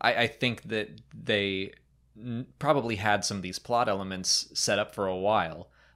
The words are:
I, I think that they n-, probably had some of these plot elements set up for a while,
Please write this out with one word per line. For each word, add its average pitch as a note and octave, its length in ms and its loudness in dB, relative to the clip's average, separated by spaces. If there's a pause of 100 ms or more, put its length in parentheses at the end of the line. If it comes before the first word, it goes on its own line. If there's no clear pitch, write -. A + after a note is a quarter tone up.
I, A#2+ 220 4
I A#2 40 4
think A#2+ 360 -2
that A2 400 -4 (120)
they G2+ 580 -2 (460)
n-, A#2+ 280 -8 (120)
probably B2+ 380 2
had G#2 300 2
some G#2 100 -2
of F#2+ 60 -6
these F2+ 160 -8
plot A#2+ 320 0
elements F#2+ 640 -2
set G#2 240 2
up - 160 -2
for G2+ 120 -2
a F#2 100 0
while, F#2 520 0 (280)